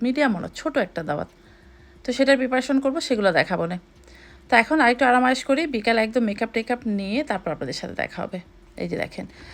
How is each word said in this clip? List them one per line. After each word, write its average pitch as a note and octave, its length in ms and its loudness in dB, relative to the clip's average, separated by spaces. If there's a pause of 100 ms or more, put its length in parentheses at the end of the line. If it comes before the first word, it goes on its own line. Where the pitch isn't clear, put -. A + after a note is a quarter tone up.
মিডিয়াম B3+ 360 2
না, E3+ 160 -8
ছোট D4+ 240 -4
একটা F3+ 240 -4
দাওয়াত। D#3 260 -4 (760)
তো B3 80 -4
সেটার C4+ 240 4
প্রিপারেশন C4 440 0
করবো, C#4 200 0
সেগুলো G#3 320 2
দেখাবো E3 340 2
না। F3+ 120 -6 (720)
তো B3+ 80 4
এখন D4 240 4
আরেকটু B3 240 4
আরামায়েশ B3+ 400 4
করি, D4+ 220 0
বিকাল A#3 320 0
একদম A3 220 0
মেকআপ A3 320 -2
টেকআপ A#3+ 340 -4
নিয়ে G#3 380 -2
তারপর F#3 280 -4
আপনাদের C3+ 220 -6
সাথে - 200 -10
দেখা - 280 -6
হবে। - 180 -8 (360)
এই F3 120 -6
যে E3+ 80 -6
দেখেন, - 300 -8 (280)